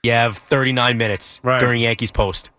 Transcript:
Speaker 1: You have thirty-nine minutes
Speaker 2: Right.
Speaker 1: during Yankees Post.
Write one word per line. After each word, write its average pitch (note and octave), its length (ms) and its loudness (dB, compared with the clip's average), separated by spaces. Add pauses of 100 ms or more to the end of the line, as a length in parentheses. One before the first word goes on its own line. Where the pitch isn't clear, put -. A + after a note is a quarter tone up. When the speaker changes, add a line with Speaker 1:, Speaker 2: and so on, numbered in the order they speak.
Speaker 1:
You A#2 80 2
have A#2 260 0
thirty-nine B2+ 580 0
minutes G#2+ 460 -4
Speaker 2:
Right. B2+ 180 0
Speaker 1:
during A#2+ 220 2
Yankees A#2 280 0
Post. - 380 -2 (100)